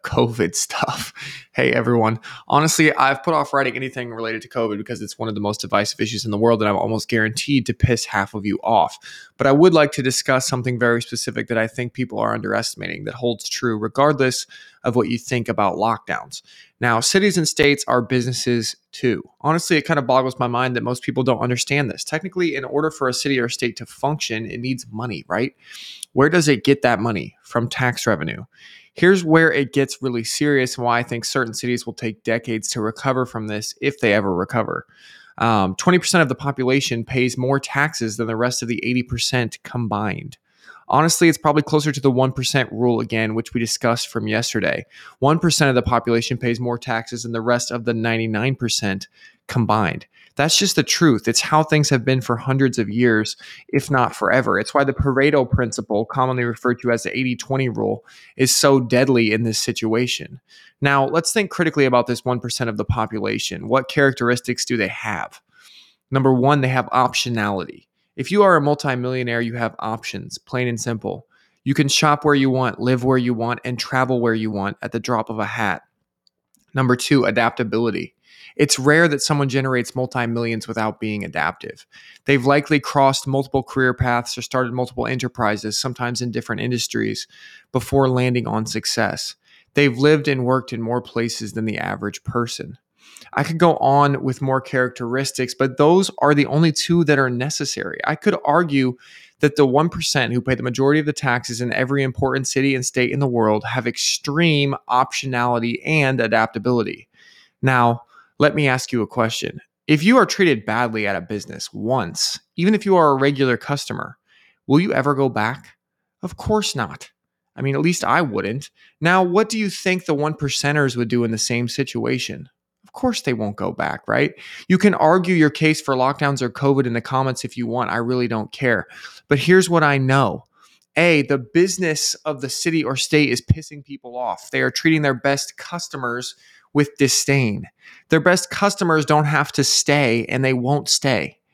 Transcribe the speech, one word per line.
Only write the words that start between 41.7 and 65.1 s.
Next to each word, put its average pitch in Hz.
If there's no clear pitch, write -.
to 131
the 139
one 131
percent 127
rule 117
again, 113
which -
we 123
discussed 117
from 107
yesterday. 110
One 147
percent 156
of 127
the 120
population 120
pays 120
more 120
taxes 117
than 117
the 113
rest 123
of 117
the 120
ninety-nine 113
percent 101
combined. 107
That's 156
just 196
the 151
truth. 131
It's 113
how 156
things 151
have 123
been 131
for 117
hundreds 131
of 104
years, 110
if -
not 127
forever. 107
It's -
why 143
the 135
Pareto 139
principle, 113
commonly 127
referred 120
to 120
as 117
the -
eighty 127
twenty 135
rule, 107
is 127
so 139
deadly 123
in 110
this 110
situation. 113
Now, 139
let's 156
think 208
critically 151
about 123
this 120
one 123
percent 117
of 107
the 107
population. 107
What 131
characteristics 123
do 123
they 101
have? -